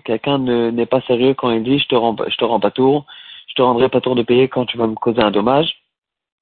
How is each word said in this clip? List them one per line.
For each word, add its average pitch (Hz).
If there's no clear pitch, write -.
Quelqu'un 127
ne, 120
n'est 117
pas 127
sérieux 127
quand 131
il 113
dit, « 135
Je -
te 131
rends, 117
je -
te -
rends 113
pas 101
tour, 139
je -
te -
rendrai 123
pas 127
tour 127
de 120
payer 123
quand 123
tu -
vas 117
me 110
causer 117
un 104
dommage. » 131